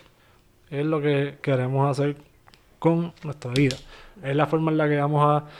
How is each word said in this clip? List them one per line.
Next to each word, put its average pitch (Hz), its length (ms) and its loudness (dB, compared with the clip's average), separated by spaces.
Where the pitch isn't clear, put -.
es 143 140 -4
lo 156 160 0
que 143 400 0
queremos 135 500 0
hacer 143 260 -2
con 170 340 0
nuestra 135 280 -10
vida. 135 240 2
Es 139 140 -4
la 147 100 2
forma 160 240 0
en 156 80 0
la 151 100 0
que 147 100 0
vamos 147 260 2
a, 147 200 2